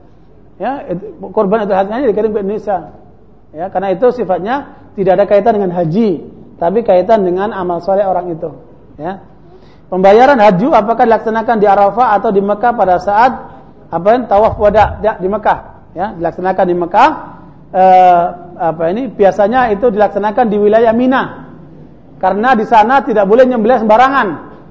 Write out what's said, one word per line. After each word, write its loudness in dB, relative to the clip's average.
Ya, -8
itu, -10
korban -2
idul -2
adhanya -4
dikirim 0
ke -4
Indonesia. -6
Ya, -10
karena -2
itu 2
sifatnya -6
tidak 0
ada 2
kaitan 2
dengan -2
haji, -2
tapi -2
kaitan 2
dengan -4
amal -6
soleh -2
orang -4
itu. -10
Ya. -12
Pembayaran 4
haji 4
apakah 0
dilaksanakan -2
di 2
Arafah 2
atau -2
di 0
Mekah -2
pada 0
saat, 2
apa, -2
tawaf 0
wada? 2
Ya, -2
di -4
Mekah. -2
Ya, -8
dilaksanakan -4
di 0
Mekah. 2
Eh, 6
apa -4
ini? -6
Biasanya 2
itu 0
dilaksanakan 0
di -2
wilayah 2
Mina. -2
Karena 0
di 0
sana 2
tidak 0
boleh 4
nyembelih 0
sembarangan. 2